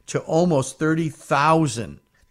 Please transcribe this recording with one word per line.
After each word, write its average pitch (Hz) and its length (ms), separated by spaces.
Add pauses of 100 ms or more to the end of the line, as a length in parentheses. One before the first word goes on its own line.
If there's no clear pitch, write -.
to - 140
almost 160 580
thirty 160 300
thousand. 143 920 (320)